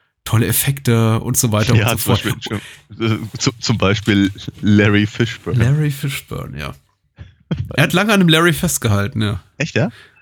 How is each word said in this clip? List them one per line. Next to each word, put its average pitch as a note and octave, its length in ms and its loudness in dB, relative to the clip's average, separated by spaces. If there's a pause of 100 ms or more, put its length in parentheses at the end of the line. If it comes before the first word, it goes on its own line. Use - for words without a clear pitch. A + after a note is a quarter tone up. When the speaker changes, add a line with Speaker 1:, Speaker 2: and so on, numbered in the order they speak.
(240)
Speaker 1:
tolle A2 220 0
Effekte A2+ 760 0
und B2+ 160 -4
so A#2 160 0
weiter A2 220 2
Speaker 2:
Ja, G#2+ 180 4
Speaker 1:
und A2+ 80 -2
so B2+ 140 0
Speaker 2:
zum - 20 2
Speaker 1:
fort. A2 180 -2
Speaker 2:
Beispiel, - 260 -8 (520)
äh, A2 260 -6
zu-, - 200 -2
zum A2+ 200 -2
Beispiel G2 520 2 (300)
Larry G#2 460 4
Fishburne. F2 580 -2
Speaker 1:
Larry D3 260 2
Fishburne, - 680 -10
ja. D2 160 -10 (1000)
Er C#3 100 2
hat D#3 80 -2
lange G#3 200 2
an G3 80 4
dem F3 80 4
Larry D#3+ 240 4
festgehalten, G#2+ 720 -2
ja. G#2 180 -4 (180)
Speaker 2:
Echt, D3+ 160 -4
ja? D3+ 160 0 (320)